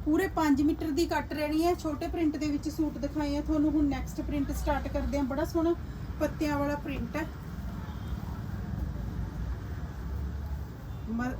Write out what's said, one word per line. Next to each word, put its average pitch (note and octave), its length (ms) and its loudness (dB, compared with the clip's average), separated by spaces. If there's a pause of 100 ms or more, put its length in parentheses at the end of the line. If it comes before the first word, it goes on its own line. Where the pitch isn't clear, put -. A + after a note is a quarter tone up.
ਪੂਰੇ F4 240 4
ਪੰਜ D4 340 4
ਮੀਟਰ D#4 280 2
ਦੀ D#4+ 160 4
ਕੱਟ D4+ 260 0
ਰਹਿਣੀ D4+ 320 2
ਹੈ। F4 100 6
ਛੋਟੇ D#4 340 -2
ਪ੍ਰਿੰਟ D#4+ 280 2
ਦੇ D4+ 140 0
ਵਿੱਚ D4 180 0
ਸੂਟ D4+ 300 0
ਦਿਖਾਏ C#4+ 380 0
ਆ D4 40 2
ਤੁਹਾਨੂੰ। D4+ 300 4
ਹੁਣ D4 180 4
ਨੈਕਸਟ C4 320 -2
ਪ੍ਰਿੰਟ C#4 320 0
ਸਟਾਰਟ C4+ 360 0
ਕਰਦੇ C4+ 300 0
ਹਾਂ। C#4 60 4
ਬੜਾ C4+ 200 0
ਸੋਹਣਾ E4 300 4 (460)
ਪੱਤਿਆਂ D4 380 2
ਵਾਲਾ C#4+ 160 2
ਪ੍ਰਿੰਟ C#4+ 420 -4
ਹੈ। D#4 100 0 (3750)
ਮ-, B3 300 -2